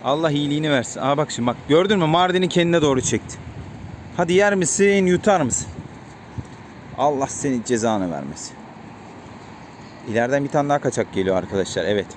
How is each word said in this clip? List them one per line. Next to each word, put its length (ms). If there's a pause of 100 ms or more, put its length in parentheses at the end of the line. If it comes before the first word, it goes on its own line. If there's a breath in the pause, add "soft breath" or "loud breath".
Allah 260
iyiliğini 400
versin. 300
Aa 160
bak 140
şimdi 160
bak. 100 (120)
Gördün 300
mü? 80
Mardin'i 420
kendine 340
doğru 200
çekti. 360 (760)
Hadi 160
yer 220
misin, 520
yutar 340
mısın? 260 (1300)
Allah 280
senin 360
cezanı 480
vermesin. 460 (1500)
İleriden 360
bir 60
tane 180
daha 100
kaçak 340
geliyor 240
arkadaşlar. 480
Evet. 220 (100)